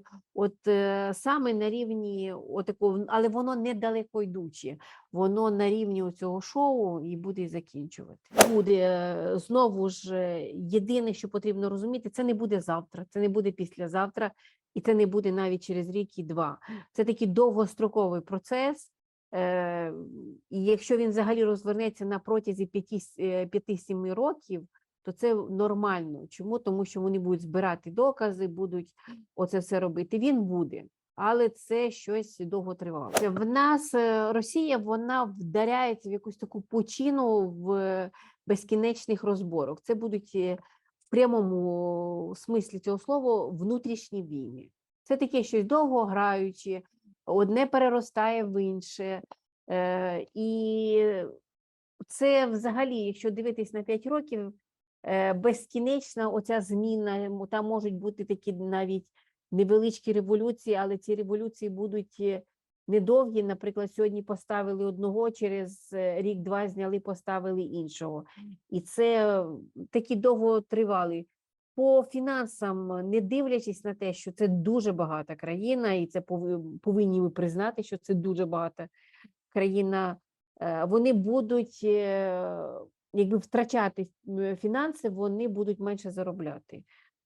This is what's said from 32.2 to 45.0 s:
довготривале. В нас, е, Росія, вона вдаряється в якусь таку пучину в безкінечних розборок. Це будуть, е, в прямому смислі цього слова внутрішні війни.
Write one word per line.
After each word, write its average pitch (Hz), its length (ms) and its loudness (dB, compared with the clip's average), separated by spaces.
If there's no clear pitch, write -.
довготривале. 180 920 -2
В 190 160 -2
нас, 285 480 2
е, 226 400 2
Росія, 269 440 0
вона 226 460 -2
вдаряється 214 840 0
в - 20 -4
якусь 202 260 -8
таку 208 240 -10
пучину 226 880 2
в 190 640 -2
безкінечних 214 760 0
розборок. 170 580 -2
Це 233 140 0
будуть, 208 400 -6
е, 180 200 0
в - 20 -14
прямому 175 1300 2
смислі 208 440 -2
цього 202 200 -2
слова 240 480 2
внутрішні 208 760 -4
війни. 135 460 -10